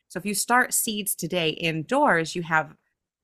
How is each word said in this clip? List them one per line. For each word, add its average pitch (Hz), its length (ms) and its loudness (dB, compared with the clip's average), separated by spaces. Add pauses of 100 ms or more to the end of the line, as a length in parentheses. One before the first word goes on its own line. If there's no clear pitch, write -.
So - 100 -10
if 180 80 -8
you 208 80 -2
start 240 400 2
seeds 208 400 -2
today 165 360 -2
indoors, 165 840 0
you 175 80 -4
have 156 320 0 (500)